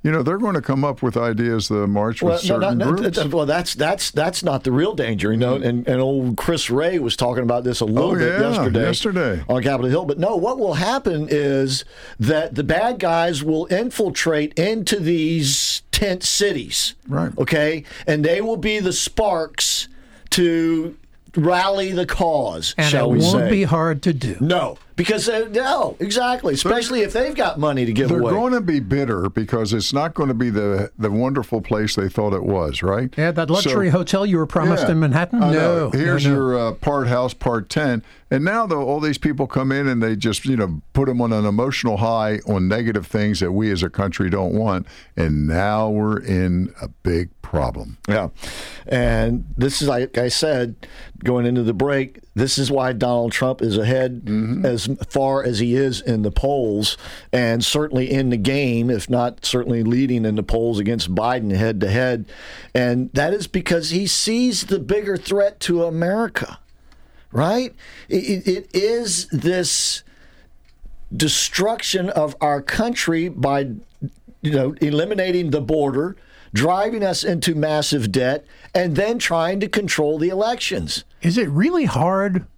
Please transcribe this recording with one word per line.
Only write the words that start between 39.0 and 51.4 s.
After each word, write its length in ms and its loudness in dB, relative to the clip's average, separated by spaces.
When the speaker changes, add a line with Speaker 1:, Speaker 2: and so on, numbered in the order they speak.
Speaker 1:
these 180 0
people 300 0
come 240 0
in 160 0
and 140 2
they 140 2
just, 280 -2
you 120 0
know, 260 -2
put 160 2
'em 120 0
on 120 2
an 120 2
emotional 520 0
high 500 0
on 220 2
negative 380 0
things 340 0
that 120 2
we 200 2
as 100 0
a 80 -2
country 400 -2
don't 240 0
want. 320 0
And 320 2
now 420 2
we're 300 0
in 600 0
a 60 -10
big 280 0
problem. 560 -4
Speaker 2:
Yeah. 200 0
And 580 2
this 260 0
is, 60 2
like 280 0
I 120 2
said, 480 0
going 200 2